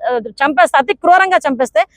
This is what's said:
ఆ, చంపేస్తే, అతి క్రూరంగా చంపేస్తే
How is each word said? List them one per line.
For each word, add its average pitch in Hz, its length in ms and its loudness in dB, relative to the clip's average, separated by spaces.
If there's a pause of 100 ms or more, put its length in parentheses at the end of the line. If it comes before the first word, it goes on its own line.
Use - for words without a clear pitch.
ఆ, 240 140 -2
చంపేస్తే, 277 600 0
అతి 277 160 -2
క్రూరంగా 370 420 2
చంపేస్తే 277 480 -2 (120)